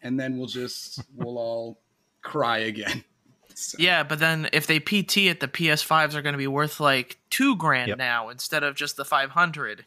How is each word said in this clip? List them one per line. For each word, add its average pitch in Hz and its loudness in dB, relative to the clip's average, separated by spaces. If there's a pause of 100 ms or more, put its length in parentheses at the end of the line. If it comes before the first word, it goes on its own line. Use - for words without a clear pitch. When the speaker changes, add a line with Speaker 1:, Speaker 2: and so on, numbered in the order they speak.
Speaker 1:
and 127 -2
then 131 -4
we'll 127 -6
just, 123 -10
Speaker 2:
<laughs> 143 -20
Speaker 1:
we'll 120 -6
all 117 -6 (400)
cry 117 0
again. 107 -4
<laughs> - -20 (400)
So. - -10
Speaker 3:
Yeah, 170 4
but 151 -2
then 156 2
if 151 2
they 156 2
P 196 2
T 196 2
it, 170 0
the 135 0
P 165 0
S 151 4
fives 151 2
are 147 -4
gonna 143 -2
be 139 -2
worth, 147 0
like, 135 2 (100)
two 262 4
grand 131 2
Speaker 2:
Yep. 101 -2
Speaker 3:
now 120 -2
instead 143 -2
of 139 0
just 147 -6
the 139 -6
five 135 0
hundred. 147 0